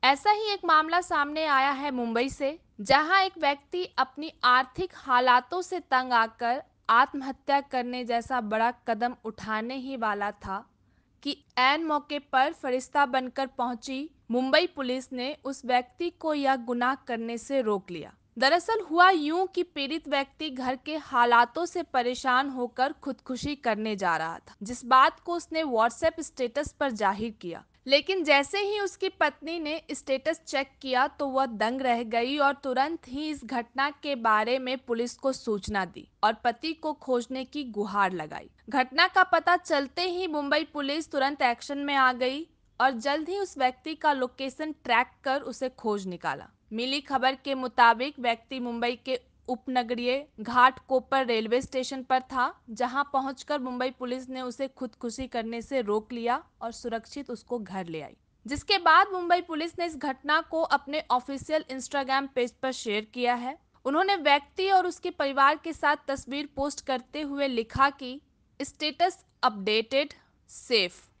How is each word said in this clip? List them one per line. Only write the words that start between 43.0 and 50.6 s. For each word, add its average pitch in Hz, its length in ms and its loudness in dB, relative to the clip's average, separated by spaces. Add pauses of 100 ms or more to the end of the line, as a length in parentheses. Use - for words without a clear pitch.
ही 392 100 -4
उस 381 180 -6
व्यक्ति 262 380 -2
का 302 180 2
लोकेशन 269 580 -4
ट्रैक 247 360 0 (160)
कर 277 180 -2
उसे 254 280 -6
खोज 208 380 -4
निकाला। 165 400 -6 (260)
मिली 262 280 -2
खबर 269 340 0
के 269 200 -6
मुताबिक 254 640 4
व्यक्ति 240 400 -2
मुंबई 240 360 -2
के 262 240 -4 (280)
उपनगरीय 247 800 -2 (120)
घाट 247 480 4